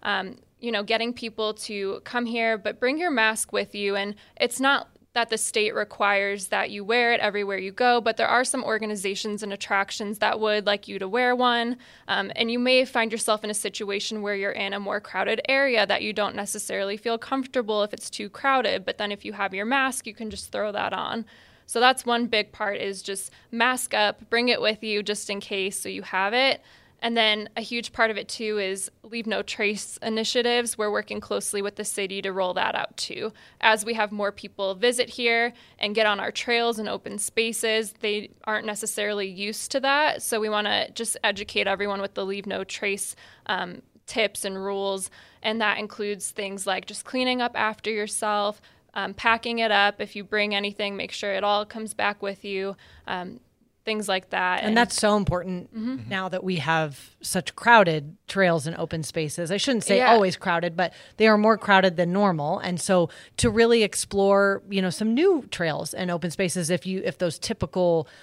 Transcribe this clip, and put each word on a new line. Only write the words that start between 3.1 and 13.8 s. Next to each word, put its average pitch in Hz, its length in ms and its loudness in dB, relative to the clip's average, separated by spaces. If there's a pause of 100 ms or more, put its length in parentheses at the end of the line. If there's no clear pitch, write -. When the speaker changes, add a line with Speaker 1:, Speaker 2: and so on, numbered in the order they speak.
Speaker 1:
with 202 220 -2
you. 202 220 -2
And 202 180 -4 (240)
it's - 220 0
not 269 280 2 (260)
that 233 160 0
the 220 80 0
state - 360 0
requires 202 760 0
that 196 220 0
you 202 140 -10
wear 233 300 4
it - 60 0
everywhere 196 380 -2
you 190 140 -6
go, 240 280 4
but 226 160 0
there 226 120 2
are 247 160 4
some 262 180 -2
organizations 208 800 -4
and 208 100 -6
attractions 202 680 -2
that 214 200 2
would 214 280 0
like 202 200 0
you 196 140 -8
to 190 80 -6
wear 247 260 2
one. 240 420 2 (300)
Um, 196 300 -2
and 226 140 -2
you 240 100 -2
may 254 240 4
find 233 260 0
yourself 214 320 0
in 214 80 -6
a 208 40 -4
situation 208 680 -4